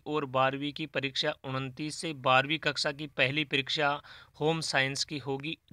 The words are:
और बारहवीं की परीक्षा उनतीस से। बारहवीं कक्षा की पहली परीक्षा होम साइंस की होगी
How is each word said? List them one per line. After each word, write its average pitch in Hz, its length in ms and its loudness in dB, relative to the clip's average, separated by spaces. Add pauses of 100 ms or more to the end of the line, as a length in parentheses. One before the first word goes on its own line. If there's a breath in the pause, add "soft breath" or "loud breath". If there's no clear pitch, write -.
और 151 240 0
बारहवीं 135 420 2
की 160 140 -6
परीक्षा 139 480 -2 (100)
उनतीस 135 500 -6
से। 160 180 -6 (100)
बारहवीं 139 360 6
कक्षा 151 340 0
की 147 140 -10 (100)
पहली 143 280 2
परीक्षा 143 440 2 (500 loud breath)
होम 160 240 2
साइंस 135 400 0
की 151 160 -8
होगी 139 380 -6 (160)